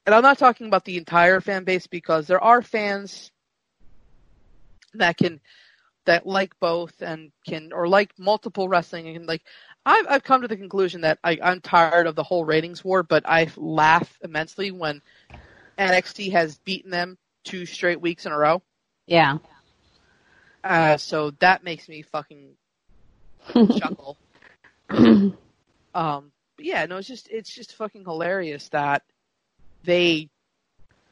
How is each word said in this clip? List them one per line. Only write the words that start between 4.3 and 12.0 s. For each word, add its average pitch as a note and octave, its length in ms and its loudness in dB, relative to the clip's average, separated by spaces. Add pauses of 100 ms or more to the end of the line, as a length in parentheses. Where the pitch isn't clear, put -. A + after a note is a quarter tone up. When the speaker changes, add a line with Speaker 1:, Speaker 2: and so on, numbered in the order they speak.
Speaker 1:
that F3+ 240 0
can, E3 240 -2 (640)
that E3+ 200 2
like F#3+ 340 -4
both E3+ 420 -4
and D#3+ 300 -12 (140)
can, D#3+ 280 -12
or F3 140 -4
like G3 300 2
multiple G3 520 -4
wrestling E3 460 -4
and, E3+ 120 -14
like, E3 160 -6 (420)
I've, F#4+ 240 2
I've C4+ 140 0
come C4 180 2
to A#3+ 60 -6
the G#3 100 -6
conclusion F#3 440 -4
that D#3 220 0
I, E3+ 180 0
I'm F3+ 200 0
tired E3+ 460 4